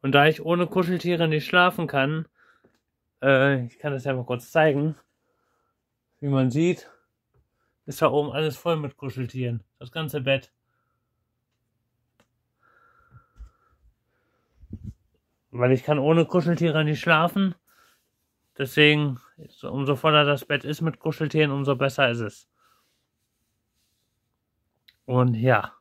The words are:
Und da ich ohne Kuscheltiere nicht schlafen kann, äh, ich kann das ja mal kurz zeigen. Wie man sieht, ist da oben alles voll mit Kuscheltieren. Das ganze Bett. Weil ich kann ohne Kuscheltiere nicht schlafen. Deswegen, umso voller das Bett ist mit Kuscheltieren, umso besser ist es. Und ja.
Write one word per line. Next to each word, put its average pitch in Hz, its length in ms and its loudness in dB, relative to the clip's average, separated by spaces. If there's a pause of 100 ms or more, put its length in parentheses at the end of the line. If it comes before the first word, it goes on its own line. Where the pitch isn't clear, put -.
Und 135 120 0
da 143 120 8
ich 156 180 2
ohne 175 220 0
Kuscheltiere 170 600 0
nicht 151 180 -2
schlafen 180 400 2
kann, 147 420 -2 (920)
äh, 135 440 2
ich - 120 -16
kann 143 160 -6
das 127 120 -8
ja 139 100 -2
mal 123 100 -6
kurz 123 240 -8
zeigen. 156 460 2 (1200)
Wie 143 100 -6
man 131 200 2
sieht, 165 400 -2 (960)
ist - 160 -8
da 156 80 4
oben 147 220 0
alles 147 260 -4
voll 165 200 -4
mit 143 200 -10
Kuscheltieren. 123 640 -8 (140)
Das 123 140 -20
ganze 156 300 -8
Bett. 135 300 -4 (4000)
Weil 123 200 2
ich 127 100 0
kann 147 160 0
ohne 160 240 4
Kuscheltiere 160 640 0
nicht 151 160 -4
schlafen. 170 540 0 (1000)
Deswegen, 147 640 2 (440)
umso 139 340 -4
voller 151 260 4
das 143 220 0
Bett 143 180 -4
ist 151 160 -8
mit 160 200 -4
Kuscheltieren, 151 520 -2
umso 139 240 -2
besser 131 340 0
ist 117 120 -4
es. - 280 -12 (2500)
Und 123 300 2
ja. 113 460 2